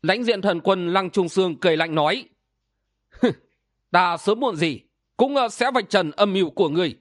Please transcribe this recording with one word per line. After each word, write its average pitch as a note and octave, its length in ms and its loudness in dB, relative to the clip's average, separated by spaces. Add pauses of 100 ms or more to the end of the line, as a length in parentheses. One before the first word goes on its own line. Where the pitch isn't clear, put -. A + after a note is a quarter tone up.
Lãnh G3+ 220 -2
diện A3 180 0
thần F3+ 180 0
quân F3+ 320 0
Lăng F#3 180 -2
Trung F#3 180 -2
Sương F3+ 280 -2
cười E3 200 2
lạnh E3 180 -2
nói: D#3+ 340 0 (920)
<laughs> - 680 -6
"Ta F3 260 2
sớm G#3+ 240 -2
muộn A#3+ 160 -2
gì D3 240 -2 (360)
cũng, C4+ 200 2
ờ, B3 120 0
sẽ A#3+ 220 -2
vạch B3 200 -2
trần F#3+ 200 2
âm G3+ 220 2
mưu F#3 180 0
của F3 180 2
ngươi. D#3+ 320 -2